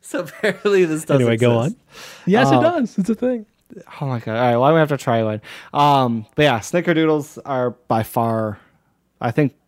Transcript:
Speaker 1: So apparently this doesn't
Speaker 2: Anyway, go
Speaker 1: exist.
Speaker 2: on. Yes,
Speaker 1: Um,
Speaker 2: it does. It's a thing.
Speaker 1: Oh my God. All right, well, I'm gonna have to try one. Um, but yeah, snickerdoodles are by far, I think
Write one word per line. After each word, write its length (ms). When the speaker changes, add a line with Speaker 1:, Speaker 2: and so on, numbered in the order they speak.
Speaker 1:
So 200
apparently 640
this 180
doesn't 180
Speaker 2:
Anyway, 160
go 260
Speaker 1:
exist. 120
Speaker 2:
on. 260
Yes, 220
Speaker 1:
Um, 120
Speaker 2:
it 20
does. 360
It's 120
a 60
thing. 300
Speaker 1:
Oh 60
my 140
God. 180
All 40
right, 140
well, 80
I'm 80
gonna 80
have 100
to 80
try 260
one. 180
Um, 520
but 80
yeah, 160
snickerdoodles 880
are 260
by 320
far, 540
I 120
think 220